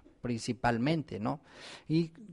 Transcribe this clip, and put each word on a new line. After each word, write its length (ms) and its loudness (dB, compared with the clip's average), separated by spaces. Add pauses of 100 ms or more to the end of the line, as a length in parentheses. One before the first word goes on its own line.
(220)
principalmente, 960 0
¿no? 200 -2 (480)
Y 240 4 (220)